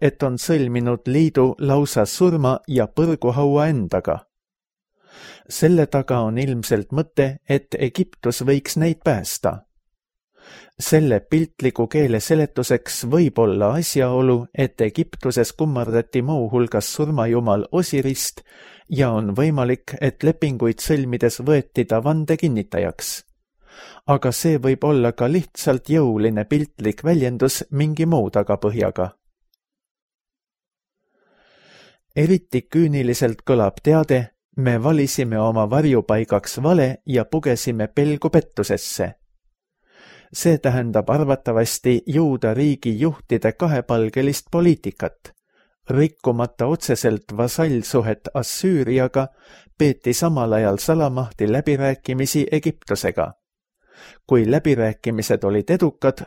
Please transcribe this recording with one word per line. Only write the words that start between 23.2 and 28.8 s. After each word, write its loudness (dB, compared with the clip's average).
Aga 2
see 0
võib 0
olla 2
ka -2
lihtsalt -2
jõuline 2
piltlik -4
väljendus 0
mingi 0
muu 0
tagapõhjaga. -2